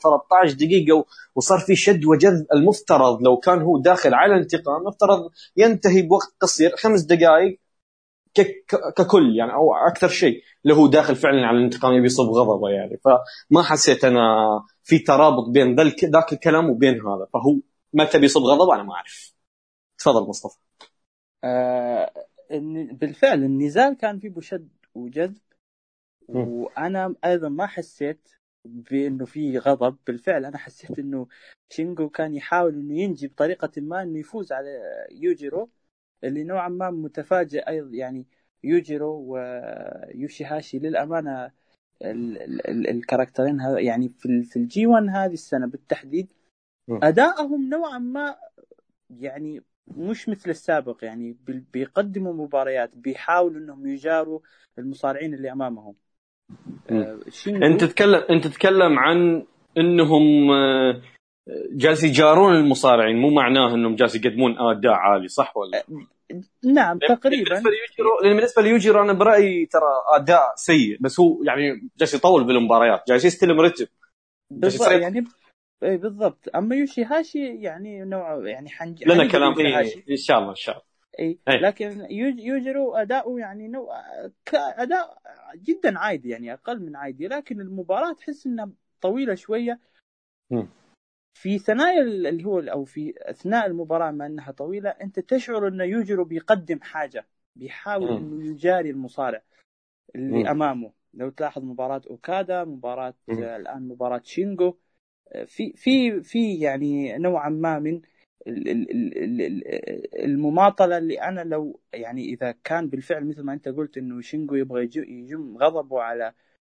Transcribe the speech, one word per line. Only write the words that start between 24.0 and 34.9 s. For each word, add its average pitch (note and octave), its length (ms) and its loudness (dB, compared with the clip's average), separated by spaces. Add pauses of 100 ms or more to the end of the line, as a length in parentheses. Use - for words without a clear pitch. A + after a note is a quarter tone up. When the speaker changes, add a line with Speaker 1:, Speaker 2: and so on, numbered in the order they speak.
Speaker 2:
فيه G#3+ 100 -14
بشد E3+ 400 -14 (260)
وجذب، C#3+ 420 -8 (920)
Speaker 1:
مم. A#2+ 200 -4
Speaker 2:
وأنا F3 640 -6 (100)
أيضًا E3+ 240 -2
ما D#3 180 -6
حسيت D#3 600 -12 (360)
بأنه C3 600 -6
في C#3 340 -6
غضب. C3 380 0 (100)
بالفعل C3+ 380 -4
أنا C#3+ 140 -14
حسيت - 400 -16
أنه C3+ 280 -10 (460)
شينجو D#3+ 360 -6
كان D#3 260 -8
يحاول E3+ 400 -2
أنه D3 240 -8
ينجي E3+ 280 -4
بطريقة D#3 500 -4
ما D#3+ 260 -8
أنه D#3+ 160 -10
يفوز D#3+ 340 -12
على C#3 280 -10 (300)